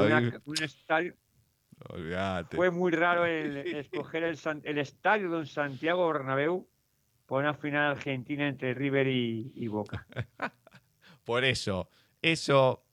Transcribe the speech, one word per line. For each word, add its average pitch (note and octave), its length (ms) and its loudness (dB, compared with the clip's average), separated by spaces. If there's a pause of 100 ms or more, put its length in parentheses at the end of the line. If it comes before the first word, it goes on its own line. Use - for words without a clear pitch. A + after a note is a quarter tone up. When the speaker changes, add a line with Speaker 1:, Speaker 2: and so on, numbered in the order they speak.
Speaker 1:
que G#2 120 8
una, B2 80 6
Speaker 2:
y A#2+ 100 0 (140)
Speaker 1:
un D#3 180 -4
estadio D#3+ 520 -2 (720)
Speaker 2:
Olvídate. F2+ 720 -4
Speaker 1:
fue F3+ 120 4
muy F3 220 0
raro F3 340 2
el D#3 320 -2
Speaker 2:
<laughs> E3 180 -6
Speaker 1:
escoger E3 480 -6
el E3 140 -2
San-, D#3 280 -6
el D3 120 -2
estadio F#3 520 0
don E3 180 -4
Santiago D3+ 640 -2
Bernabéu C#3+ 560 0 (580)
por C3 160 0
una D3 140 0
final D3 360 0
argentina C#3 560 -4
entre C3 280 -2
River C3+ 320 2
y, A#2 480 -2
y A#2+ 120 -6
Boca. G#2 460 -6
Speaker 2:
<laughs> - 1080 -12
Por A#2+ 200 0
eso, A2 460 0 (320)
eso C#3 720 4